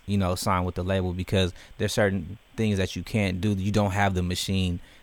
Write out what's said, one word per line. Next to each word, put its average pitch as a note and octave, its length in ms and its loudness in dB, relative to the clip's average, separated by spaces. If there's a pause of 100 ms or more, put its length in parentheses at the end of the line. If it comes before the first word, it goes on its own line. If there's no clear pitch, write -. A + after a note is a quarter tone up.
you G2+ 120 0
know, F#2 180 2
sign F#2 300 0
with F2+ 100 -4
the F2+ 80 -2
label, F#2 300 0
because F#2 380 0 (260)
there's G#2 160 -2
certain F#2+ 440 0 (180)
things G#2+ 220 2
that F#2+ 180 -2
you F2+ 80 -6
can't F#2+ 380 0
do. G#2+ 120 2
You G2 180 0
don't G#2 200 2
have G2 220 2
the F2+ 100 0
machine F2+ 560 0 (240)